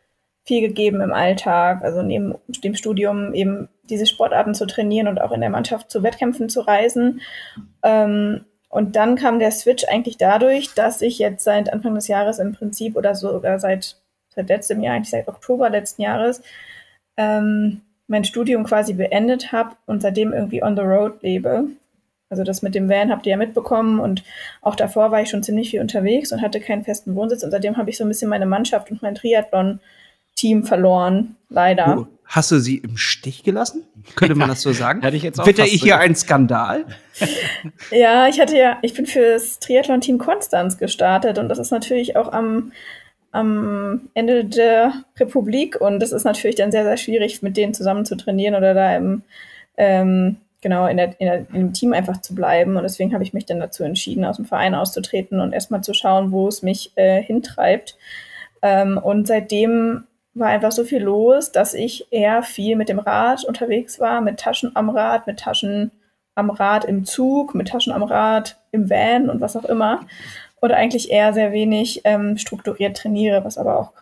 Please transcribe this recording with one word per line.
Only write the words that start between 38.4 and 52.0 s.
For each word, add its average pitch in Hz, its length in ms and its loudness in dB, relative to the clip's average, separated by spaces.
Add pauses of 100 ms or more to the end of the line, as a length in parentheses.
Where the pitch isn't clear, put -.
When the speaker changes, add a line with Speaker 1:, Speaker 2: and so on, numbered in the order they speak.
Speaker 1:
ja, 247 240 6
ich 240 120 -2
bin 285 120 -4
fürs 233 540 2
Triathlon-Team 254 580 2
Konstanz 220 600 -2
gestartet 190 600 0
und 226 120 -2
das - 100 -4
ist - 120 -4
natürlich 247 440 -2
auch 226 160 0
am, 226 400 -2 (600)
am 208 800 -4
Ende 233 320 2
der 226 480 4 (260)
Republik 247 600 0
und 202 200 2
das 226 120 -2
ist - 120 -2
natürlich 233 320 0
dann 208 160 0
sehr, 214 120 2
sehr 208 140 0
schwierig, 214 440 -2
mit 196 160 -4
denen 208 160 0
zusammen 202 320 -2
zu 190 100 -6
trainieren 196 400 -2
oder 190 180 4
da 185 220 2
im, 190 280 -2 (540)
ähm, 190 600 2 (240)
genau, 180 260 0
in 180 100 0
der, 180 220 0
in 185 80 0
der, 180 260 -2
im 185 200 0
Team 240 200 0
einfach 185 280 -2